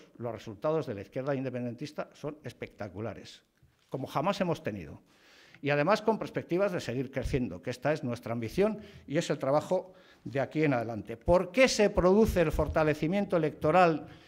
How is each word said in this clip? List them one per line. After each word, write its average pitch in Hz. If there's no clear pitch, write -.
los 117
resultados 147
de 120
la 101
izquierda 135
independentista 123
son 147
espectaculares, 107
como 131
jamás 175
hemos 170
tenido. -
Y 139
además 175
con 220
perspectivas 180
de 165
seguir 123
creciendo, 117
que 127
esta 139
es 156
nuestra 117
ambición 165
y 139
es 170
el 156
trabajo 147
de 135
aquí 151
en 147
adelante. 113
¿Por 180
qué 262
se 208
produce 190
el 156
fortalecimiento 160
electoral 156